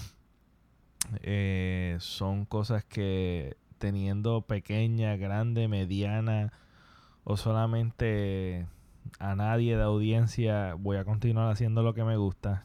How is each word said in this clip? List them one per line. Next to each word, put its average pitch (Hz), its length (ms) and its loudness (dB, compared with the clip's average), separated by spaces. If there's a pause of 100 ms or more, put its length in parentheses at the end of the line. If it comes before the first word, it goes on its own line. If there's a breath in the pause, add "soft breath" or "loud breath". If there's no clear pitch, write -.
(1200 loud breath)
Eh, 92 760 -2
son 98 460 -4
cosas 107 400 -2
que 92 720 -2 (200)
teniendo 101 680 -2
pequeña, 107 720 0
grande, 110 500 0
mediana 104 840 0 (720 loud breath)
o 101 100 0
solamente 107 1300 0 (520 loud breath)
a 98 160 -2
nadie 113 420 2
de 107 60 4
audiencia, 107 920 2
voy 98 220 -2
a 98 80 -2
continuar 113 460 2
haciendo 113 320 2
lo 113 100 2
que 113 100 -2
me 110 140 2
gusta, 98 480 0